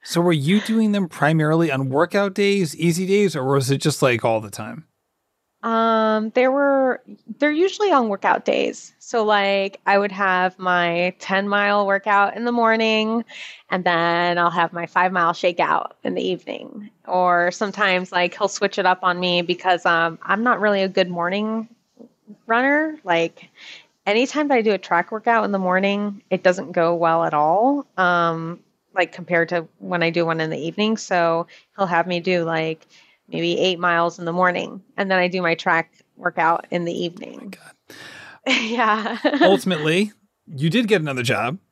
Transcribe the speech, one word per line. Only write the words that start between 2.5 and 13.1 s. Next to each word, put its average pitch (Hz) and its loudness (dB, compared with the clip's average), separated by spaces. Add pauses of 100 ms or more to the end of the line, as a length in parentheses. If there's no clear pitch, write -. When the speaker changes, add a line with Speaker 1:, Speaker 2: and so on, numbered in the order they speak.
Speaker 1:
easy 170 0
days, 196 2
or 131 -4
was 135 2
it 139 2
just, 143 -2
like, 123 2
all 113 2
the 107 -12
time? 117 -14 (760)
Speaker 2:
Um, 220 0
there 254 2
were, 269 0 (360)
they're 294 2
usually 381 0
on 254 4
workout 196 -2
days. - -4
So, 226 -2
like, 196 0
I 202 4
would 202 0
have 185 0
my 180 0
ten 196 -2
mile 202 2
workout 196 2
in 226 -8
the 240 0
morning, 226 2 (440)